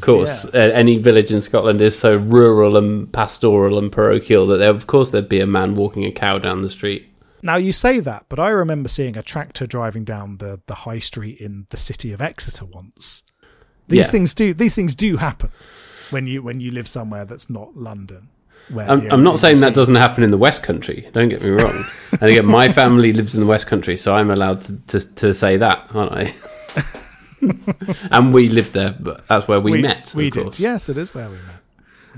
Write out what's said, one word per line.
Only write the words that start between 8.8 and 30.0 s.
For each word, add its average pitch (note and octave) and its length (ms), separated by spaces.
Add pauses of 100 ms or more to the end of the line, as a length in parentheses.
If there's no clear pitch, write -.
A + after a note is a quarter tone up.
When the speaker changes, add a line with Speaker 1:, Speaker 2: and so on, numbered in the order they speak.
Speaker 2:
seeing B2 300
a G#2+ 40
tractor D3 440
driving A2+ 360
down G2+ 360
the, G2 280
the G#2+ 100
high A#2 220
street G#2+ 440
in G2+ 260
the - 80
city - 340
of G2+ 120
Exeter - 420
once. - 580 (640)
These F#3 200
Speaker 1:
Yeah. - 60
Speaker 2:
things F#3 220
do, G3+ 200
these G3+ 200
things E3+ 200
do G3 240
happen - 320 (580)
when C3 180
you, C3 160
when A#2+ 180
you B2 100
live A#2+ 180
somewhere G#2+ 380
that's - 240
not A#2 260
London. G2+ 540 (400)
Where A2 200
Speaker 1:
I'm, C#3 100
Speaker 2:
the G#2+ 80
Speaker 1:
I'm - 40
Speaker 2:
only C3+ 120
Speaker 1:
not E3 160
saying D#3 160
that C3+ 40
Speaker 2:
thing C#3 80
you A2+ 60
see - 0
Speaker 1:
doesn't B2+ 220
happen A#2+ 280
in G#2 60
the G2+ 80
West C#3 240
Country. - 500
Don't A#2 160
get - 140
me G2+ 80
wrong. G#2+ 340 (280)
And - 180
again, A2+ 160
my A#2+ 260
family A#2+ 400
lives A2 220
in G#2+ 80
the G#2 40
West G#2+ 200
Country, F2+ 320
so G2+ 180
I'm G#2 140
allowed F#2+ 320
to, G2+ 240
to, - 300
to G2+ 180
say F#2+ 240
that, G#2 340
aren't G#2+ 220
I? - 240
<laughs> - 1040 (680)
And B2+ 220
we B2+ 160
lived A2+ 240
there, G2 260
but E2 300
that's G#2 180
where G#2 140
we G#2+ 120
Speaker 2:
We, - 100
Speaker 1:
met, - 320